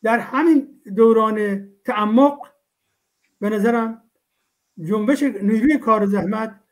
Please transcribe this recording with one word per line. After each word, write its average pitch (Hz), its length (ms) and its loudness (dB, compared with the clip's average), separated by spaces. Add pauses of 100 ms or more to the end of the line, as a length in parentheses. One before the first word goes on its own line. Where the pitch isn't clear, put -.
در 226 160 0
همین 294 600 0 (140)
دوران 214 720 0 (180)
تعمق 233 520 2 (1000)
به 202 100 -4
نظرم 226 540 -2 (800)
جنبش 214 400 0
نیروی 226 540 0
کار 214 260 0
و - 20 0
زحمت 202 540 -4 (120)